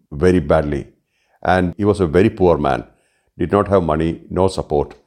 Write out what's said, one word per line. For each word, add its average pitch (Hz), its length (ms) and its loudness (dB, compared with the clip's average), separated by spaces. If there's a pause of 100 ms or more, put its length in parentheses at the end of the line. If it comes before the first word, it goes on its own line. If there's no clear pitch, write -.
(100)
very 90 300 2
badly. 73 480 -2 (540)
And 90 340 0
he 101 80 -4
was 101 160 0
a 92 60 0
very 87 240 2
poor 90 260 2
man, 67 300 -2 (500)
did 82 160 -6
not 101 160 2
have 95 140 2
money, 80 480 -2
no 90 180 0
support. 76 460 -4 (120)